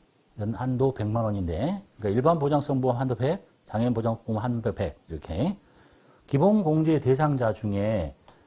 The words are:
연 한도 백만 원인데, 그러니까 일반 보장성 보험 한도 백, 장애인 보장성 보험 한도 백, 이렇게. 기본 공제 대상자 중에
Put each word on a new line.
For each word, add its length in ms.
연 160
한도 400
백만 300
원인데, 580
그러니까 140
일반 280
보장성 420
보험 180
한도 180
백, 280
장애인 260
보장성 320
보험 160
한도 320
백, 360
이렇게. 500
기본 340
공제 380
대상자 520
중에 600